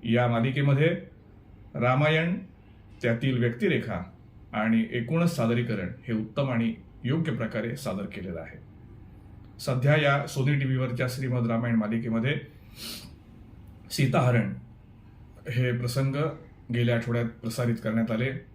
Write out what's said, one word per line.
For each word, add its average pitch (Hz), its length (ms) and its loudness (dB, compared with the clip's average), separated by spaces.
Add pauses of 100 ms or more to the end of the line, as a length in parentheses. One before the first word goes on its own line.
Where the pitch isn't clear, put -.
या 120 240 4
मालिकेमध्ये 139 600 4 (840)
रामायण, 156 640 2 (640)
त्यातील 123 360 0
व्यक्तिरेखा 117 640 0 (500)
आणि 113 380 2
एकूणच 160 460 0
सादरीकरण 117 520 0 (200)
हे 117 60 -2
उत्तम 120 360 -2
आणि 117 240 0 (300)
योग्य 151 280 0
प्रकारे 113 440 -4
सादर 98 260 -4
केलेलं 90 380 -8
आहे. - 180 -14 (1000)
सध्या 139 380 2
या 143 280 4
Sony 139 360 0
टीव्हीवरच्या 127 500 0
श्रीमद 123 400 -2
रामायण 117 240 0
मालिकेमध्ये 113 640 0 (1500)
सीताहरण 120 640 2 (960)
हे 123 220 2
प्रसंग 127 420 0 (600)
गेल्या 120 220 4
आठवड्यात 117 300 0
प्रसारित 113 580 -2
करण्यात 113 260 0
आले 120 200 0 (240)